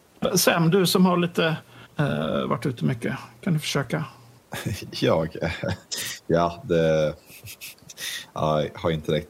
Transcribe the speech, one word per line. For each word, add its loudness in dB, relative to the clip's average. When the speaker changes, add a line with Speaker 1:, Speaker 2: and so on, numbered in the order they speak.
Speaker 1:
Sam, 4
du 6
som 4
har 4
lite, 0
eh, -2
varit -2
ute -2
mycket. -2
Kan 0
du 0
försöka? -4
Speaker 2:
<laughs> -8
Jag? 2
<laughs> -6
Ja, 2
det, 2
ja, 2
jag -6
har 0
inte -2
direkt 0